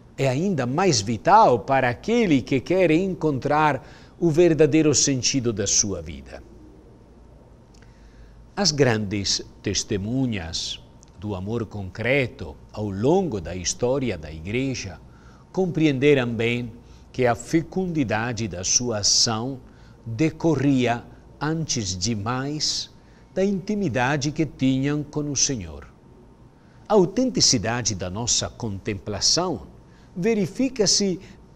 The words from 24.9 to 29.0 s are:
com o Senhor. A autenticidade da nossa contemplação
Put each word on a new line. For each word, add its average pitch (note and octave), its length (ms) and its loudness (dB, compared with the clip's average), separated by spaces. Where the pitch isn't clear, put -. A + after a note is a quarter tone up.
com D3 300 -6
o C3 40 -6
Senhor. E2 520 -4
A G#3 60 0
autenticidade C3 1000 2
da F2+ 120 -6
nossa G2+ 440 -4
contemplação G#2+ 1120 -4